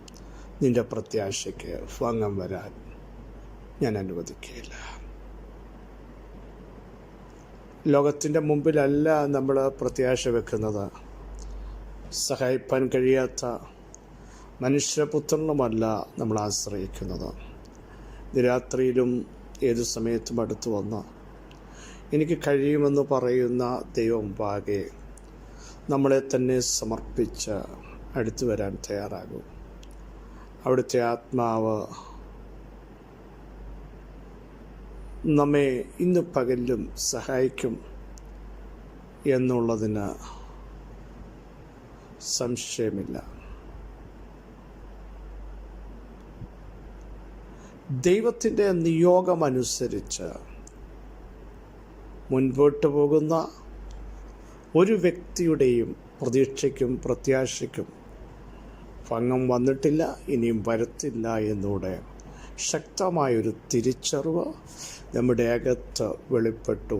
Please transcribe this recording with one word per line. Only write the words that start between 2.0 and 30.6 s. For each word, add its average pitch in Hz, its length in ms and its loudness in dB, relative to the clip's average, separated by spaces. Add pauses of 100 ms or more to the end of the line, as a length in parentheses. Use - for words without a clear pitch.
വരാൻ 90 300 -6 (1120)
ഞാൻ 117 180 2
അനുവദിക്കുകയില്ല." - 760 -8 (3250)
ലോകത്തിൻ്റെ 147 540 4
മുമ്പിലല്ല 147 680 4 (220)
നമ്മൾ 135 200 2 (240)
പ്രത്യാശ 127 480 2
വെക്കുന്നത്. 107 560 0 (1400)
സഹായിപ്പാൻ 131 560 2 (120)
കഴിയാത്ത 131 500 4 (1200)
മനുഷ്യപുത്രനുമല്ല 143 1200 2 (340)
നമ്മൾ 110 180 0 (100)
ആശ്രയിക്കുന്നത്. 95 840 -4 (1000)
ഇത് 131 180 6
രാത്രിയിലും 127 640 4 (580)
ഏതു 117 240 2
സമയത്തും 117 520 0
അടുത്ത് 113 300 -4
വന്ന് 104 260 -2 (1120)
എനിക്ക് 156 320 4
കഴിയുമെന്ന് 143 680 6
പറയുന്ന 123 500 4 (340)
ദൈവം 113 280 2
മുമ്പാകെ 101 560 -2 (1080)
നമ്മളെ 135 260 6 (120)
തന്നെ 127 240 4 (140)
സമർപ്പിച്ച് 110 880 -2 (640)
അടുത്തു 113 280 -2
വരാൻ 101 260 0 (120)
തയ്യാറാകും. 101 600 -6 (1200)